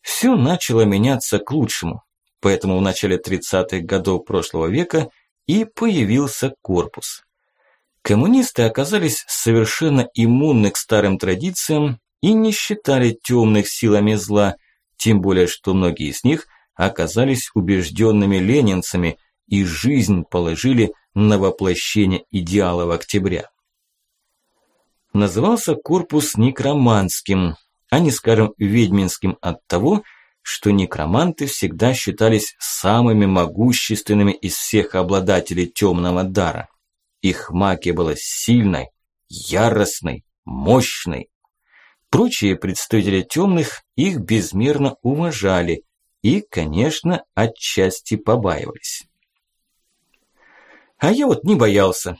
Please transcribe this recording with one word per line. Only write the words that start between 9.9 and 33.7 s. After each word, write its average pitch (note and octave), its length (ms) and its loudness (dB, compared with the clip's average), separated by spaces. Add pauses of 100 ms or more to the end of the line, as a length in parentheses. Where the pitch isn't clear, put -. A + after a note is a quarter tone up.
иммунны A#2 560 2
к - 60 -10
старым G#2 400 0
традициям D3 840 -2 (220)
и F#3+ 100 4
не A3 180 2
считали C3 720 0
темных A2 460 2
силами G#2 460 2
зла, G#2 420 0 (400)
тем A2 240 2
более F#2 260 4
что - 280 -4
многие F2 340 0
из - 160 -10
них D#3 220 0 (280)
оказались G2 800 -2
убежденными G2 840 2
ленинцами F#2 800 0 (280)
и G2+ 180 0
жизнь F#2 600 0
положили – G#2 680 0 (220)
на G#2 240 4
воплощение F#2+ 920 0
идеалов F2 600 0
октября. F2+ 600 -4 (1600)
Назывался A#2+ 640 0
корпус D#3 600 -2
некроманским, G#2+ 1200 2 (340)
а C3 80 2
не, E3 140 4
скажем, A2 460 2
ведьминским G2 840 0
от - 260 -8
того, D3+ 380 0 (360)
что - 300 -2
некроманты G2+ 760 0
всегда - 460 -2
считались A2 680 0
самыми A2 680 2
могущественными G2+ 1080 0